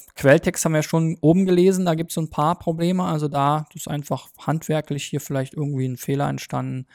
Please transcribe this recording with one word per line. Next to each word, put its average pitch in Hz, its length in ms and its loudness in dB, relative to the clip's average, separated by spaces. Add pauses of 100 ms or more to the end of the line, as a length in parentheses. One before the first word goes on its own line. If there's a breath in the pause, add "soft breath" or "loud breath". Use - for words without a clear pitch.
(160)
Quelltext 160 500 4
haben 160 80 2
wir 156 80 2
schon 165 400 0
oben 175 240 6
gelesen, 185 400 4
da 170 80 2
gibt's 165 220 -4
so 165 60 -2
ein 156 100 -6
paar 160 260 0
Probleme. 175 460 -2
Also 156 240 -2
da 143 480 0
ist - 120 -12
einfach 147 420 -6 (100)
handwerklich 151 640 -4
hier 147 160 -6
vielleicht 135 320 -6
irgendwie 143 320 -4
ein 127 120 -4
Fehler 139 300 -2
entstanden, 131 680 -6